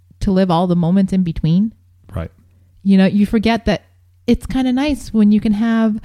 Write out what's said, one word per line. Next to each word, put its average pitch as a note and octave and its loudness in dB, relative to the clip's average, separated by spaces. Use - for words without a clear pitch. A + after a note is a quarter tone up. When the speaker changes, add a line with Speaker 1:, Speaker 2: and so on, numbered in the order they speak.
Speaker 1:
to G#3 -2
live F#3+ 2
all F3 0
the F3 0
moments F3+ 0
in F#3+ 2
between. F3 -2
Speaker 2:
Right. E2+ -10
Speaker 1:
You G3 4
know, F#3+ 4
you G3+ 2
forget A3+ -2
that F#3 -2
it's A#3+ 0
kinda C4 -2
nice C#4 -4
when G#3+ 4
you G#3+ 2
can G#3+ -2
have, A3+ -2